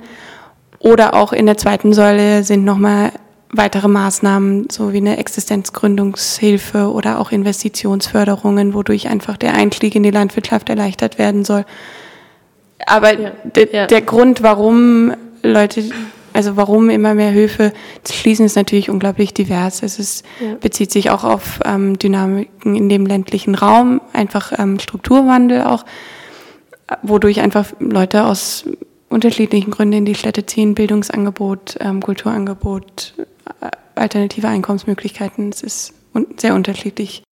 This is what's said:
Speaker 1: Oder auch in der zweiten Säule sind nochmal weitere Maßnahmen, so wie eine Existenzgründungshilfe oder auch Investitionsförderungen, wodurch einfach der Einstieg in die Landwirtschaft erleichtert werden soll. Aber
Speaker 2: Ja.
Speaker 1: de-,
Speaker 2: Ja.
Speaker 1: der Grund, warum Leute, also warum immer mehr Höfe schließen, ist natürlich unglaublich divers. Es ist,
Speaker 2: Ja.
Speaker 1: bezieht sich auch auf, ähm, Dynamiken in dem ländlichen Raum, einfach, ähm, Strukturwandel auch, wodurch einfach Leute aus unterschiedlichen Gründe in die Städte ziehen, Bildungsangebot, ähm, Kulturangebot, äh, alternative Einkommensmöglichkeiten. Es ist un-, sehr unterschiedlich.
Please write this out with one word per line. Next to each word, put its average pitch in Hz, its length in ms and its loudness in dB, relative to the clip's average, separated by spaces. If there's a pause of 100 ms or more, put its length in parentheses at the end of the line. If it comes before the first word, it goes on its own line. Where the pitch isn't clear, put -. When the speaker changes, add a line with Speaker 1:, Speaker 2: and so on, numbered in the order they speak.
(800)
Speaker 1:
Oder 226 340 4
auch 208 180 2
in 220 140 2
der 208 120 4
zweiten 208 360 2
Säule 208 500 4
sind 202 220 2
nochmal 202 460 2 (400)
weitere 202 360 0
Maßnahmen, 196 840 2
so 208 200 -4
wie 202 60 -2
eine 208 200 0
Existenzgründungshilfe 202 1700 -2
oder 220 280 -4
auch 208 120 -4
Investitionsförderungen, 202 1400 -2
wodurch 208 340 -2
einfach 208 300 -6
der - 160 -2
Einstieg 208 400 0
in 208 80 2
die 208 80 4
Landwirtschaft 208 600 -2
erleichtert 214 500 -4
werden 202 260 0
soll. 202 200 -2 (1200)
Aber 214 260 4
Speaker 2:
Ja. 208 180 -4 (120)
Speaker 1:
de-, 220 280 2
Speaker 2:
Ja. 208 140 -2
Speaker 1:
der 220 160 4
Grund, 240 400 2
warum 233 720 4 (300)
Leute, 214 400 2 (500)
also 202 240 0
warum 214 320 4
immer 214 240 2
mehr 208 180 2
Höfe 208 420 2 (360)
schließen, 220 380 2
ist 208 80 0
natürlich 202 340 0
unglaublich 196 460 -2
divers. 185 480 -2
Es 202 160 -8
ist, - 260 -10 (140)
Speaker 2:
Ja. 220 160 -8
Speaker 1:
bezieht 208 360 -4
sich 202 200 0
auch 196 120 -2
auf, 220 400 -2
ähm, 196 360 0
Dynamiken 196 760 -2
in 208 140 0
dem 196 160 2
ländlichen 196 480 -2
Raum, 233 480 4 (120)
einfach, 208 440 -4
ähm, 196 220 -2
Strukturwandel 247 800 2
auch, - 240 -2 (1160)
wodurch 208 360 2
einfach 208 280 0 (120)
Leute 208 460 0
aus - 400 -4 (460)
unterschiedlichen 220 600 0
Gründe 208 260 0
in 208 80 0
die 208 100 -2
Städte 208 300 -6
ziehen, 214 280 0
Bildungsangebot, 202 1080 -4
ähm, 196 220 -4
Kulturangebot, 196 1120 -6 (480)
äh, - 60 -12 (280)
alternative 208 520 -2
Einkommensmöglichkeiten. 202 1040 -6
Es - 120 -12
ist - 320 -12 (220)
un-, 233 120 -2 (100)
sehr 202 180 -2
unterschiedlich. 196 640 -6 (100)